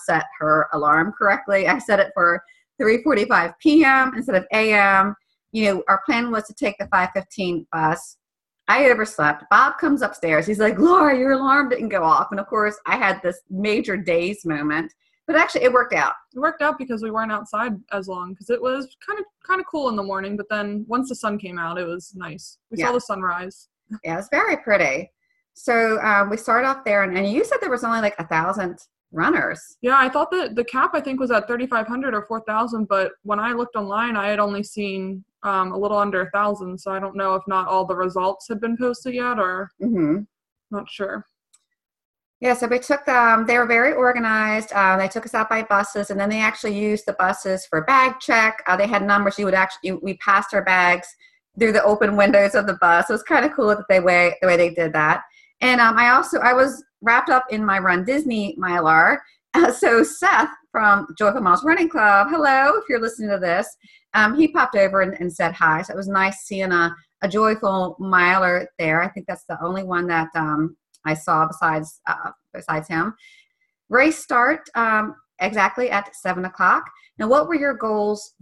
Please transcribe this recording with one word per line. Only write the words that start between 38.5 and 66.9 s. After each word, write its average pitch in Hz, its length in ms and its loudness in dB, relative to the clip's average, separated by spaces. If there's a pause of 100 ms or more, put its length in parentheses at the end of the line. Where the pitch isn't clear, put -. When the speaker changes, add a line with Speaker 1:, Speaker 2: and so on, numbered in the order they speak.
Speaker 2:
been 233 160 -4
posted 247 380 -4
yet 247 260 -4
or 185 320 -4 (100)
Speaker 1:
Mm-hmm. 190 420 0 (480)
Speaker 2:
not 202 180 -10
sure. 202 360 -10 (1160)
Speaker 1:
Yeah, 247 120 2
so 240 140 -4
we 240 120 0
took 285 260 -4
them. 233 400 4
They 240 120 2
were 240 80 4
very 240 280 2
organized. 220 800 0
Uh, 190 240 4
they 190 100 0
took 226 180 -8
us - 80 -16
out 220 160 0
by 220 140 -2
buses, 202 460 -2
and 196 100 -6
then 202 100 -2
they 220 120 -2
actually 220 360 -2
used 208 280 -2
the 202 80 -2
buses 190 520 -4
for 160 200 -2
bag 247 340 2
check. 220 480 0
Uh, 180 80 2
they 202 120 0
had 202 160 0
numbers. 202 360 0
You 208 60 -2
would 185 80 0
actually, 190 360 -2
you, 185 140 -6
we 185 140 -6
passed 202 360 0
our 196 100 0
bags 180 440 2 (500)
through 220 140 2
the 208 120 4
open 208 340 2
windows 202 360 6
of 208 140 2
the 185 140 -2
bus. 170 280 4
It 233 40 -2
was 220 100 -4
kinda 294 280 2
cool 240 160 0
that 208 200 0
they 185 140 4
way, 175 400 4
the 185 60 2
way 175 100 4
they 170 160 2
did 165 200 -2
that. 156 300 2 (380)
And, 247 180 2
um, 226 180 6
I 240 120 6
also, 262 300 2
I 240 140 4
was 262 300 2 (180)
wrapped 233 280 2
up 254 200 4
in 214 140 -4
my 196 160 0
Run 185 240 2
Disney 233 560 -2
Mylar. 175 640 4
<laughs> - 40 -20 (300)
Uh, 339 140 6
so 233 320 4
Seth 254 460 0 (200)
from 208 380 2 (100)
Joyful 214 220 0
Miles 196 240 4
Running 330 240 2
Club, 208 420 4
hello, 294 460 4
if 427 140 -2
you're 240 100 0
listening 226 300 -6
to 202 80 -2
this, 180 280 -2 (480)
um, 214 220 4
he 311 140 4
popped 254 260 0
over 196 240 4
and, 190 220 0
and 175 100 -4
said 170 220 -2
hi. 160 280 2
So - 120 -10
it - 20 -10
was 190 140 -8
nice 196 320 0
seeing 190 320 -4
a, 170 200 0 (280)